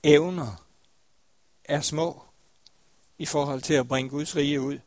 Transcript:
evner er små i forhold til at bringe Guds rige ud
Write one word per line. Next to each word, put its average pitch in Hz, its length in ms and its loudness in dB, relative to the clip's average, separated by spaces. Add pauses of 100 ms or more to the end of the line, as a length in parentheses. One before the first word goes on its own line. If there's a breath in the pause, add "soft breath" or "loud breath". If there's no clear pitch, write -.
evner 151 600 2 (1000)
er 143 160 -2
små 156 420 -4 (960)
i 139 80 -6
forhold 143 360 -2
til 156 120 0
at 127 140 2
bringe 131 220 -2
Guds 147 260 -6
rige 143 240 0
ud 139 260 -4